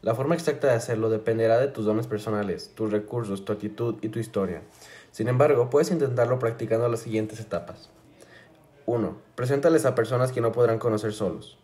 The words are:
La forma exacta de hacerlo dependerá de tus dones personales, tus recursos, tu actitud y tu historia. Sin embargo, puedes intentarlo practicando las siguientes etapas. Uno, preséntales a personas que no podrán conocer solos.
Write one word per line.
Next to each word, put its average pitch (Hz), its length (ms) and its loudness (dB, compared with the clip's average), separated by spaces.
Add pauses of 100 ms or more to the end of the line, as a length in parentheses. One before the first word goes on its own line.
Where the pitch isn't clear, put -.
La 113 140 0
forma 135 200 0
exacta 147 340 0
de 123 60 6
hacerlo 113 360 0
dependerá 113 480 2
de 139 100 2
tus 113 160 -6
dones 107 220 2
personales, 104 680 -4
tus 110 160 -2
recursos, 104 540 -4
tu 110 80 -4
actitud 104 480 -4
y 110 80 -6
tu 113 120 -6
historia. 95 420 -4 (480)
Sin 113 180 -4
embargo, 127 400 4
puedes 151 220 4
intentarlo 123 480 2
practicando 117 500 0
las 113 120 -2
siguientes 110 400 -4
etapas. - 500 -10 (960)
Uno, 113 300 -2 (180)
preséntales 139 520 2
a 123 80 2
personas 123 360 0
que 123 120 -4
no 113 100 2
podrán 113 260 4
conocer 110 360 -2
solos. - 500 -6